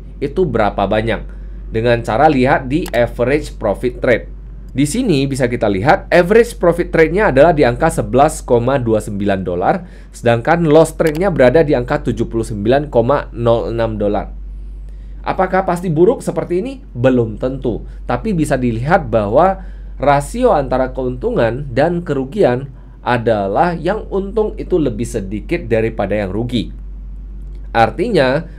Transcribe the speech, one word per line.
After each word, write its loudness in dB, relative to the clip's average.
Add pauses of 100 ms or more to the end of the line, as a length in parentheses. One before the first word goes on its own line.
(220)
itu 0
berapa 0
banyak, 0 (480)
dengan 2
cara 4
lihat 2
di 0
average 0
profit -2
trade. 0 (460)
Di 2
sini 0
bisa 0
kita 0
lihat 0
average 4
profit 2
trade-nya 4
adalah 6
di 4
angka 2
sebelas 2
koma 2
dua 2
sembilan -2
dolar, 0 (240)
sedangkan 2
loss 4
trade-nya 2
berada 6
di 2
angka 0
tujuh -2
puluh -4
sembilan 0
koma 2
nol 0
enam -2
dolar. -2 (880)
Apakah 0
pasti -2
buruk 4
seperti -4
ini? -8
Belum 2
tentu. -4 (160)
Tapi -2
bisa 0
dilihat 0
bahwa 2 (320)
rasio 2
antara 0
keuntungan -2
dan 0
kerugian 0 (320)
adalah 0
yang -2
untung -4
itu -4
lebih -2
sedikit -6
daripada 0
yang -4
rugi. -4 (960)
Artinya, 2 (160)